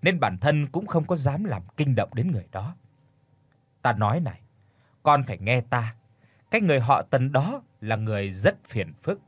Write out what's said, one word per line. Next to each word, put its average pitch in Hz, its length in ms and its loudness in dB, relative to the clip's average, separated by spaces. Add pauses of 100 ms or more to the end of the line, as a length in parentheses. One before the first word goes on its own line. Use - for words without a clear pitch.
nên 175 180 2
bản 95 180 0
thân 147 280 2
cũng 180 200 -6
không 165 200 0
có 180 100 0
dám 143 280 -2
làm 113 180 -4 (140)
kinh 139 180 2
động 104 200 0
đến 151 180 -2
người 101 200 -4
đó. 107 220 -8 (1080)
"Ta 123 100 2
nói 110 280 0
này, 127 200 -6 (640)
con 143 240 4
phải 101 120 -8
nghe 113 220 2
ta, 117 340 -2 (560)
cái 226 100 2
người 156 200 4
họ 117 220 2
Tần 135 300 0
đó 180 300 0 (180)
là 110 160 -2
người 104 360 -4
rất - 320 0
phiền 95 280 -6 (100)
phức 202 260 -6